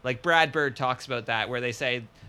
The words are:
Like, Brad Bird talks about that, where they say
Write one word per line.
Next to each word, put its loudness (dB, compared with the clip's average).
Like, -4
Brad 6
Bird 0
talks -2
about -4
that, 0
where -4
they -2
say -2